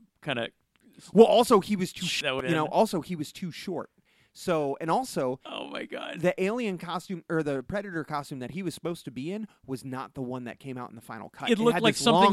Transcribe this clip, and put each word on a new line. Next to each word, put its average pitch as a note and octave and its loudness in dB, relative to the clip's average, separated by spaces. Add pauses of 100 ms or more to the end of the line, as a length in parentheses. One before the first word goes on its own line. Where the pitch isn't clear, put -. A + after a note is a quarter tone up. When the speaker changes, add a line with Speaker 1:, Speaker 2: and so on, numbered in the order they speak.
(240)
Speaker 1:
kinda A#2+ -2 (640)
Speaker 2:
Well, A3 10
also, G#3+ 6
he G3+ 0
was F3+ -2
too - -8
Speaker 1:
sh-, - -2
that C#3+ 0
would C3 -2
Speaker 2:
you C3 2
know, D#3 2
Speaker 1:
end. D#3 -2
Speaker 2:
also, F#3+ 2
he F3 -6
was D3 -8
too F3 -8
short. D#3 -8 (480)
So, D3+ 0
and D#3+ 0
also, E3 -2
Speaker 1:
Oh, - -10
my - -10
God. - -10
Speaker 2:
the F3 2 (100)
alien G#3 -2
costume, E3+ -8
or D#3+ 0
the C#3 -2
Predator F#3 -6
costume D3 -8
that B2 -8
he F3+ -8
was E3 -6
supposed - -8
to C#3+ -12
be C3 -8
in G#3 -8 (180)
was C3 -8
not B2+ -8
the C#3 -10
one B2+ -6
that A#2 -12
came C3 -12
out B2 -10
in A2+ -20
the A2+ -20
final A2 -14
cut. - -6
Speaker 1:
It A#3+ 4
Speaker 2:
It G3+ 2
Speaker 1:
looked A#3 4
Speaker 2:
had F3+ 0
Speaker 1:
like A3 4
Speaker 2:
this - -4
Speaker 1:
something F#3+ 8 (120)